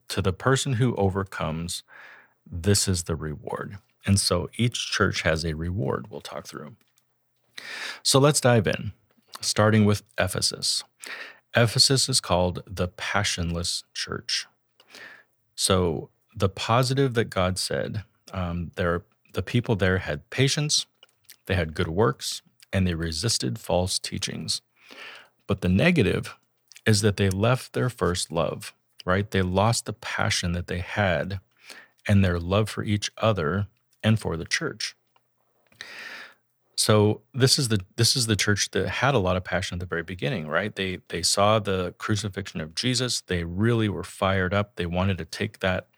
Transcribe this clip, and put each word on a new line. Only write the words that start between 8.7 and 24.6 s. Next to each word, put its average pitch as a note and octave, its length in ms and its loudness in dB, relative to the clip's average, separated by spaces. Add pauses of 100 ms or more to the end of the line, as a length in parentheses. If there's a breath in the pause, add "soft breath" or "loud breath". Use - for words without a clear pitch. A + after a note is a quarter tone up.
starting G#2+ 440 4
with G2+ 180 2 (160)
Ephesus. - 640 -2 (720 loud breath)
Ephesus A#2+ 520 4
is C3 120 2
called F2+ 480 2
the F2+ 220 -4
passionless E2+ 920 -2 (120)
church. - 500 -6 (1120 loud breath)
So F2+ 540 2 (260)
the G#2 140 2
positive C3 680 2
that G#2+ 160 0
God F#2 260 0
said, - 460 -4 (280)
um, F2 440 -4
there, F2 280 0 (300)
the - 80 -4
people A#2+ 340 0
there F#2 240 2
had D2+ 300 -6
patience, D3 560 0 (600)
they F#2 80 0
had D#2+ 180 0
good E2+ 140 -2
works, - 560 -2 (280)
and F#2+ 140 2
they F2+ 80 0
resisted E2 640 -2
false F2+ 400 0
teachings. - 640 -6 (840 loud breath)